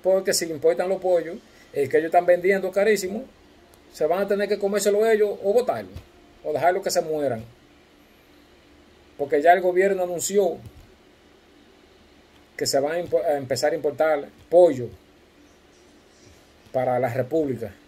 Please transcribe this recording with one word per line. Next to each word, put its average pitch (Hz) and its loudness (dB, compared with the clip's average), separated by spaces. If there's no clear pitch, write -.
Porque 190 2
si 170 -2
importan 165 0
los 185 -2
pollos, 180 0
el 139 -2
que 151 2
ellos 160 2
están 175 2
vendiendo 180 2
carísimo, 202 -2
se 156 -2
van 175 0
a 196 -2
tener 202 -2
que 208 -2
comérselo 202 0
ellos 214 2
o 202 0
botarlo, 117 -2
o 151 -6
dejarlo 175 2
que 190 -4
se 175 0
mueran. 147 -4
Porque 143 -2
ya 165 6
el 185 4
gobierno 185 0
anunció 180 -2
que 139 -6
se 139 0
van 147 -2
a 175 -2
impo-, 165 -2
a 151 0
empezar 135 -2
a - -4
importar 151 -2
pollo 151 6
para 127 -2
la 127 -2
República 123 -4